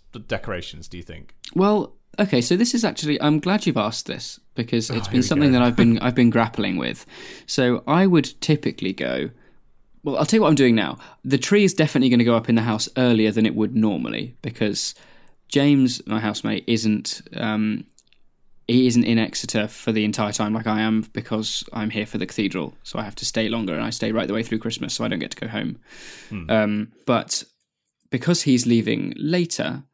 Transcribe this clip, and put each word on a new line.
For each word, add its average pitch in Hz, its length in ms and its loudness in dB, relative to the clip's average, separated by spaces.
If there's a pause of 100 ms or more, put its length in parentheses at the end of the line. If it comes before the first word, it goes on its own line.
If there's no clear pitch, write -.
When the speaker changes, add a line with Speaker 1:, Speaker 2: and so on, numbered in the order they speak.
(120)
Speaker 1:
d-, 120 160 -16
decorations, 90 600 -8
do 92 100 -14
you 87 60 -12
think? - 320 -18 (180)
Speaker 2:
Well, 202 420 0 (240)
okay, 190 220 4
so 120 160 2
this 240 160 2
is 233 100 0
actually, 151 380 -2
I'm 151 180 4
glad 190 260 0
you've 147 120 0
asked 110 280 -2
this, - 340 -10 (160)
because 117 360 -2
Speaker 1:
Oh, 113 40 -2
Speaker 2:
it's 110 120 -4
Speaker 1:
here 101 60 -10
Speaker 2:
been 127 60 4
Speaker 1:
we 127 40 4
Speaker 2:
something 143 280 4
Speaker 1:
go. 127 80 6
Speaker 2:
that - 60 6
I've 123 100 2
Speaker 1:
<laughs> - 80 6
Speaker 2:
been, 117 160 6
I've 123 160 0
been 123 140 6
grappling 110 480 2
with. 62 280 -6 (400)
So 123 420 2
I 170 180 4
would 175 360 2
typically - 520 -2
go, 65 360 -4 (720)
well, 143 140 -2
I'll 151 80 2
tell 220 120 2
you 220 40 6
what 165 80 4
I'm 156 60 6
doing 127 200 4
now. 95 220 -2 (260)
The 139 140 0
tree 202 260 4
is 190 100 4
definitely 139 360 2
gonna 120 160 6
go 117 100 4
up 113 140 0
in 117 60 4
the 113 80 4
house 110 340 -2
earlier 117 340 4
than 110 140 2
it 101 100 0
would 107 200 -2
normally, 80 680 -2
because - 520 -4 (540)
James, 139 580 4
my 107 140 -4
housemate, 107 480 -4
isn't, 110 540 0 (140)
um, 107 500 -4 (840)
he 127 200 4
isn't 120 160 4
in 117 140 2
Exeter 110 500 -2
for - 240 -4
the 107 140 0
entire 107 280 -2
time 107 200 -2
like 110 140 -4
I 110 140 0
am, 110 200 0 (120)
because 110 580 -4
I'm 110 180 -6
here 107 160 -6
for 110 120 -8
the 95 80 -4
cathedral, 92 580 -6
so - 160 -10
I 110 40 -6
have 101 120 -12
to - 100 -10
stay 113 220 -2
longer, 107 260 -4
and 95 100 -4
I 113 60 -6
stay 110 220 -4
right 110 160 -2
the 101 60 -4
way 110 100 -4
through 110 160 -4
Christmas, - 340 -6
so 113 120 -6
I - 20 -4
don't 101 120 -4
get - 120 -8
to - 60 -12
go - 100 -10
home. - 300 -8 (520)
Speaker 1:
Hmm. 90 200 -10
Speaker 2:
Um, 107 420 0 (140)
but - 380 -2 (680)
because 165 340 0
he's 123 240 2
leaving 113 500 0
later, 156 680 -4 (100)